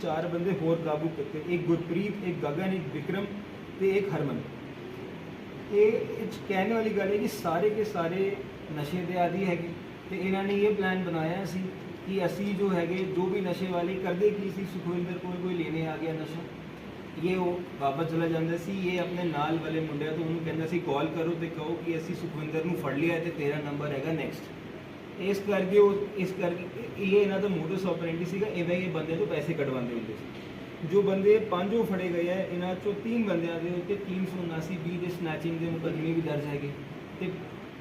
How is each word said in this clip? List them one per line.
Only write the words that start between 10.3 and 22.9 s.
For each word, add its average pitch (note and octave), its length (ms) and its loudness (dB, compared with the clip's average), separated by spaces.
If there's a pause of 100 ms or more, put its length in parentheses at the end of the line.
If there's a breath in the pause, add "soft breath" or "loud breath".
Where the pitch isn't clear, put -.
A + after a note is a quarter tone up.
ਨੇ G3+ 100 2
ਇਹ G3+ 200 6
ਪਲਾਨ F#3 300 2
ਬਣਾਇਆ E3 400 0
ਸੀ F3 140 -4 (480)
ਕਿ F#3+ 200 0
ਅਸੀਂ G3+ 280 0
ਜੋ F#3+ 180 2
ਹੈਗੇ, E3+ 220 2
ਜੋ F3+ 280 0
ਵੀ G3 180 2
ਨਸ਼ੇ F3+ 260 0
ਵਾਲੇ F3 280 0
ਕਰਦੇ F#3 360 2
ਕੀ F#3+ 260 0
ਸੀ, F#3+ 80 -4
ਸੁਖਵਿੰਦਰ F3 540 -2
ਕੋਲ F3+ 140 -4 (100)
ਕੋਈ F3 220 0
ਲੈਣੇ D#3+ 220 -2
ਆ D#3 100 -2
ਗਿਆ D#3+ 160 -2
ਨਸ਼ਾ, D#3 300 -6 (880)
ਇਹ F#3 80 2
ਉਹ F3+ 240 0 (200)
ਵਾਪਸ C#3 300 0
ਚਲਾ E3 180 2
ਜਾਂਦਾ E3 280 2
ਸੀ। F#3+ 320 -2
ਇਹ F3+ 120 2
ਆਪਣੇ F3 220 -2
ਨਾਲ D#3 360 2
ਵਾਲੇ D#3+ 220 0
ਮੁੰਡਿਆਂ D3+ 320 -2
ਤੋਂ E3 120 0
ਉਹਨੂੰ E3 200 0
ਕਹਿੰਦਾ D#3+ 220 0
ਸੀ, E3+ 120 0
"ਕਾਲ C#3+ 280 2
ਕਰੋ E3 240 0 (100)
ਤੇ E3 60 -2
ਕਹੋ D#3+ 400 -4
ਕਿ E3 120 0
ਅਸੀਂ E3+ 160 -4
ਸੁਖਵਿੰਦਰ D#3 500 -2
ਨੂੰ F3 100 0
ਫੜ C#3 200 0